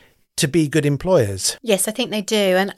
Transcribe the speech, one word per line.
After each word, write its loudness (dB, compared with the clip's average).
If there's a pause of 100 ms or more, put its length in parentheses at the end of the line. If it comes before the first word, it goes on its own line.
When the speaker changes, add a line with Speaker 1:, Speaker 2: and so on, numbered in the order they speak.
(380)
Speaker 1:
to 0
be 2
good 0
employers? 0
Speaker 2:
Yes, 0
I -6
think -4
they -4
do. -4
And, 2